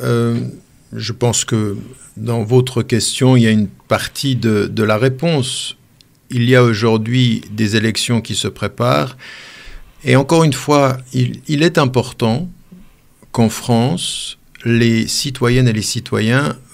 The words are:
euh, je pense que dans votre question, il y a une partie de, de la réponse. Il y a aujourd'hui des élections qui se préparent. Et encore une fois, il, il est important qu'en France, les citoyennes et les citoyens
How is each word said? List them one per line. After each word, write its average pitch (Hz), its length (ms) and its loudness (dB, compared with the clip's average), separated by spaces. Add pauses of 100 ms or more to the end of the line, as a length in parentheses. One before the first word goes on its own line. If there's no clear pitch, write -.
euh, 117 400 0 (540)
je 113 180 -8
pense 117 320 0
que 107 320 -2 (400)
dans 117 280 -4
votre 127 380 2
question, 127 540 2
il 120 60 6
y 113 60 4
a - 20 4
une 107 160 2
partie - 680 -4
de, 107 300 0
de 104 180 -4
la 107 120 2
réponse. 131 800 -2 (540)
Il 120 180 0
y 127 60 6
a 127 80 6
aujourd'hui 113 880 2
des 107 240 0
élections 110 460 0
qui 107 160 -8
se - 100 -4
préparent. 123 680 -2 (880)
Et 127 100 4
encore 135 300 4
une 151 80 4
fois, 139 440 2 (160)
il, 127 360 -2
il 151 160 2
est 165 120 2
important 127 720 0 (840)
qu'en 113 160 2
France, - 920 -2 (260)
les 117 440 2
citoyennes 127 580 0
et 117 60 2
les 107 100 -2
citoyens 113 760 -2 (180)